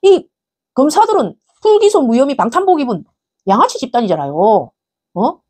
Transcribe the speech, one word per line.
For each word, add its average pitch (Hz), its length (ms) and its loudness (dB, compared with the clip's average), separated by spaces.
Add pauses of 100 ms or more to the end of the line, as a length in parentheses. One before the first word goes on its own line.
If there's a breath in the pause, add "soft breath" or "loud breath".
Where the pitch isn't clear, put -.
이 370 240 4 (480)
검사들은 311 600 0 (280)
불기소 427 400 2
무혐의 262 340 0
방탄복 349 440 0
입은 233 240 -6 (420)
양아치 311 320 0
집단이잖아요. 170 560 -4 (800)
어? 262 360 -4